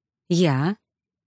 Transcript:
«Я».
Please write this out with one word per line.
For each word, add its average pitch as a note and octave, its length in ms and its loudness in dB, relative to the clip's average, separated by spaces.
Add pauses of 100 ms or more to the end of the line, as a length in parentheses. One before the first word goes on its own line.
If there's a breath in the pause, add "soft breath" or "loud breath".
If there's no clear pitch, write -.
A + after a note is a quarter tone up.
(280)
«Я». E3+ 480 0 (500)